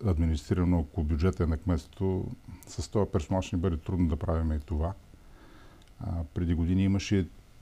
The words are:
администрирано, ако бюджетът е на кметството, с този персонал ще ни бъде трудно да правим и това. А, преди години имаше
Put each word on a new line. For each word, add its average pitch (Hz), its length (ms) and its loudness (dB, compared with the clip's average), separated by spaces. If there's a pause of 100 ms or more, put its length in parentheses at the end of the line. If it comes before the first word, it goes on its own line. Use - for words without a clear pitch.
администрирано, 87 720 2
ако 78 240 -2
бюджетът 82 360 2
е 85 60 2
на 78 100 0
кметството, 92 680 -2 (400)
с - 220 -8
този 101 220 0
персонал 92 320 0
ще - 140 -4
ни 85 60 0
бъде 85 140 2
трудно 87 320 0
да 78 80 0
правим 80 360 0
и 76 80 -2
това. 80 320 -2 (1080)
А, 85 240 -4 (100)
преди 87 200 0
години 90 300 2
имаше 98 440 2 (340)